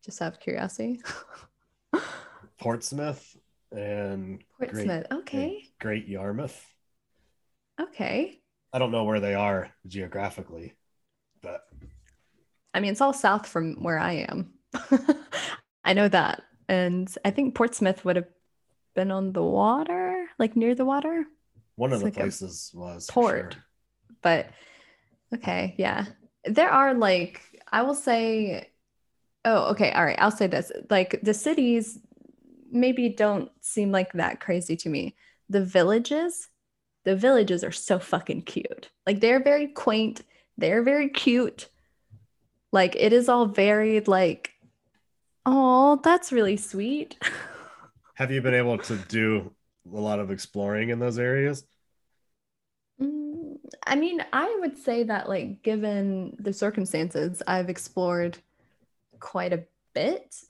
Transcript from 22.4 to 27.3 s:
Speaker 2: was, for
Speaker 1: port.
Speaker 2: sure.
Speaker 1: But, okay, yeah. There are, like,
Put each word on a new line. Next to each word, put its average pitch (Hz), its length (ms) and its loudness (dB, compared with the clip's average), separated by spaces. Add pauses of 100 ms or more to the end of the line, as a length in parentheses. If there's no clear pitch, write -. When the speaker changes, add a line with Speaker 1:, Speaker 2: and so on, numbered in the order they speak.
Speaker 2:
was, 175 340 -14
for - 60 -12
Speaker 1:
port. 220 400 0
Speaker 2:
sure. - 100 -20 (580)
Speaker 1:
But, 165 260 2 (880)
okay, 185 420 -4
yeah. - 280 -2 (400)
There 294 240 4
are, 269 240 6
like, 190 480 2 (300)